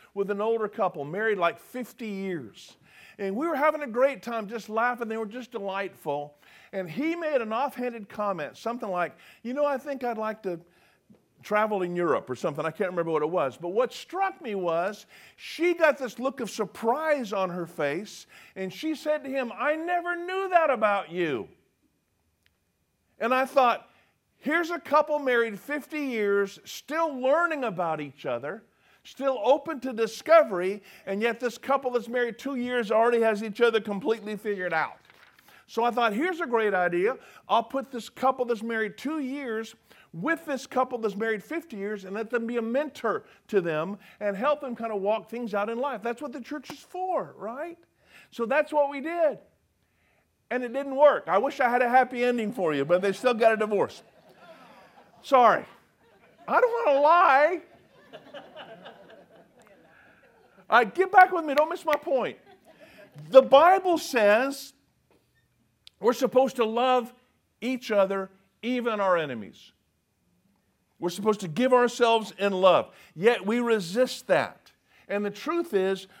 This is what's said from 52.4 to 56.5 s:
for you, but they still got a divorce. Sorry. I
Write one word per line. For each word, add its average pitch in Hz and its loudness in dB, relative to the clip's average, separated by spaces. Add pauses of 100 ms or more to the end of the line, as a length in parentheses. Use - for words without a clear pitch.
for 165 0
you, 139 0
but 180 4
they 196 2
still 247 0
got 226 4
a 220 2
divorce. 208 -2 (1200)
Sorry. 240 6 (800)
I 277 4